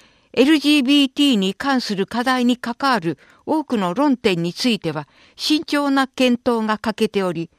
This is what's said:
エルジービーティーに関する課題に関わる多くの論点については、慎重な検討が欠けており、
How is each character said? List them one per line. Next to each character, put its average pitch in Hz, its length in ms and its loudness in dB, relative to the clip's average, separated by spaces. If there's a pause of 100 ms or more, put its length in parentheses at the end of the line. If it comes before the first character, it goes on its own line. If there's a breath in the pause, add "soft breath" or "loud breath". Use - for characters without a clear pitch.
(320 soft breath)
エ - 120 4
ル 302 140 4
ジ 294 220 2
ー - 20 2
ビ 277 260 2
ー - 20 -20
テ - 120 -2
ィ 285 100 4
ー - 40 2
に 190 180 0
関 269 260 -2
す 208 160 -4
る 185 100 -2
課 233 160 -4
題 254 220 0
に 240 140 2
関 240 160 -8 (160)
わ 233 100 0
る 165 180 -4 (280 soft breath)
多 302 180 -2
く 247 140 -2
の 180 160 -2
論 277 240 2
点 180 240 0
に 170 100 -4
つ - 160 -4
い 220 100 0
て 160 140 -6
は、 147 160 -10 (260 soft breath)
慎 - 320 -2
重 285 240 0
な 269 180 0
検 247 300 0
討 226 280 -2
が 214 100 -2
欠 214 200 -6
け 220 120 0
て 196 140 -4
お 185 100 -2
り、 165 260 -8